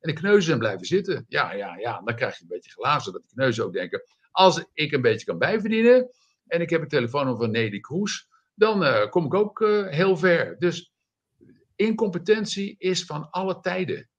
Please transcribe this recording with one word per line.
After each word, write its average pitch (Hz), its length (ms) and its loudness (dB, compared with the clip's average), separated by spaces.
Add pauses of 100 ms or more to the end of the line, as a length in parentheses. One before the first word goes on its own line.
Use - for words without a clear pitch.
En 156 140 -4
de 151 60 -10
kneuzen 202 220 6
zijn 156 160 2
blijven 104 280 -2
zitten. 180 420 -2
Ja, 131 240 -2
ja, 95 240 -8
ja. 104 280 -6
Dan 113 120 -4
krijg 113 200 -6
je - 60 -20
een 85 60 -20
beetje 87 220 -12
glazen 131 420 -4
dat 90 100 -12
de - 120 -20
kneuzen 120 300 0
ook 92 80 -8
denken, 90 300 -6 (280)
als 180 420 4
ik 151 200 -4
een 143 100 0
beetje 113 240 2
kan 87 120 -6
bijverdienen 220 720 4 (360)
en 170 140 -2
ik 170 100 -2
heb 160 120 0
een 139 60 -10
telefoonnummer 127 540 0
van 113 80 0
Nelly 107 300 -2
Kroes, - 480 -6 (260)
dan, 208 300 2
eh, 110 240 4
kom 175 160 0
ik 135 100 -4
ook, 208 260 0
eh, 208 280 2
heel 180 280 2
ver. 170 420 2
Dus 170 340 -2 (840)
incompetentie 208 1000 -2
is 180 260 -4
van 151 260 -10
alle 185 300 -6
tijden. 180 480 -6 (100)